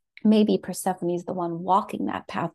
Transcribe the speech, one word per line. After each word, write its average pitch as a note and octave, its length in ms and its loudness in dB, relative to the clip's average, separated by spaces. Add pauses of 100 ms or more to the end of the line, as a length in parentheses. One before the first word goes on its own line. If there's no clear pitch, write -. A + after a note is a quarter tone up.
(240)
maybe G#3+ 380 6
Persephone F3+ 500 -4
is F3 140 -4
the F#3 80 -4
one E3+ 260 -4
walking F#3+ 460 0
that - 220 -6
path, E3+ 280 -4